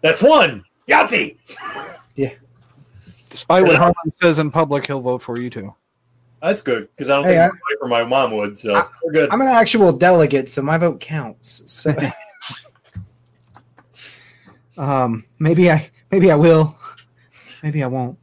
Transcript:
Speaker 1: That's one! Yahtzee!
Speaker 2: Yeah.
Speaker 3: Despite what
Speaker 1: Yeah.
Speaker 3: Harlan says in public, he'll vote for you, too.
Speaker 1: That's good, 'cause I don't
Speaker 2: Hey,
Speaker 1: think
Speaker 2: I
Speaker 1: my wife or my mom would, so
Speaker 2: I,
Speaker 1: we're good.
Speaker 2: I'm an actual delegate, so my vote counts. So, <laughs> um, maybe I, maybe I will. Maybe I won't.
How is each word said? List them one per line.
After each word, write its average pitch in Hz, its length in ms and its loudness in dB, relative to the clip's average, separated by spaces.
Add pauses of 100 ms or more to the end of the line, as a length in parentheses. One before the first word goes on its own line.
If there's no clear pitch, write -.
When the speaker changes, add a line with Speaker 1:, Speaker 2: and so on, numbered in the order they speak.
Speaker 1:
That's 160 200 2
one! 196 420 4 (240)
Yahtzee! - 500 0 (760)
Speaker 2:
Yeah. 135 180 -6 (960)
Speaker 3:
Despite 180 320 2
what 175 80 4
Speaker 1:
Yeah. 147 80 4
Speaker 3:
Harlan 170 320 0
says 170 260 0
in 151 140 -2
public, 143 340 -2
he'll 139 160 -6
vote 123 220 -4
for 120 160 -10
you, 123 100 -8
too. 101 240 -14 (680)
Speaker 1:
That's 196 200 -6
good, 117 260 -6 (100)
'cause 135 120 -10
I 139 60 2
don't 143 100 0
Speaker 2:
Hey, 160 60 2
Speaker 1:
think 165 100 4
Speaker 2:
I 175 60 4
Speaker 1:
my - 40 -2
wife - 300 -8
or 131 60 -8
my 117 160 0
mom 123 340 -2
would, 104 220 -8
so 117 160 -4
Speaker 2:
I, 170 80 0 (200)
Speaker 1:
we're 165 100 -6
good. 151 180 2
Speaker 2:
I'm 226 100 0
an 269 60 0
actual 220 460 4
delegate, 143 560 2
so - 140 -6
my 156 140 -2
vote 165 220 -2
counts. - 680 -12
So, - 240 -6
<laughs> 139 40 0 (2750)
um, 131 480 -2 (140)
maybe 170 320 4
I, 156 180 0 (220)
maybe 190 200 4
I 151 40 4
will. 156 420 4 (880)
Maybe 151 200 -4
I 131 40 -4
won't. 127 360 -6